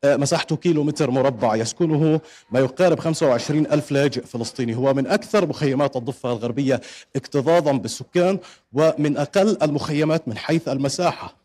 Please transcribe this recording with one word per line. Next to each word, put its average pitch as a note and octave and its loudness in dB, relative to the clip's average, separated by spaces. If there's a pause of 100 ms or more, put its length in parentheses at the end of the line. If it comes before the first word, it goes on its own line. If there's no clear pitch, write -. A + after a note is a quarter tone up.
آه، C#3 4
مساحته D3+ -2
كيلو D#3 2
متر D3 0
مربع، B2+ 2
يسكنه D#3 0 (300)
ما B2+ 2
يقارب D#3 2
خمسة D#3+ 0
وعشرين C#3+ 2
ألف D3 -2
لاجئ C#3 0
فلسطيني. A#2 -6
هو C3 2
من C3+ 0
أكثر G3+ 0
مخيمات C#3 0
الضفة B2+ -6
الغربية A#2+ -2 (360)
اكتظاظاً D#3 2
بالسكان، F3 -2 (340)
ومن D3 2
أقل F#3+ 0
المخيمات D3+ -2
من A2 -6
حيث D#3+ -2
المساحة. C#3 -4